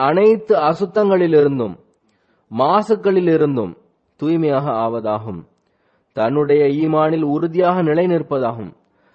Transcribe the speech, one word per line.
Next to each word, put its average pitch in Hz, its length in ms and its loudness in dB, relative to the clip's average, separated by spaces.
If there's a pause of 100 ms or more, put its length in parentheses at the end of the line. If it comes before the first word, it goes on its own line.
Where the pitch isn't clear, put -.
அனைத்து 208 540 2
அசுத்தங்களிலிருந்தும் 165 1200 0 (760)
மாசுக்களிலிருந்தும் 160 1200 0 (460)
தூய்மையாக 147 520 0
ஆவதாகும். 110 680 -4 (760)
தன்னுடைய 147 480 0 (140)
ஈமானில் 156 480 0
உறுதியாக 170 560 0
நிலை 165 260 0
நிற்பதாகும். 127 640 -4 (440)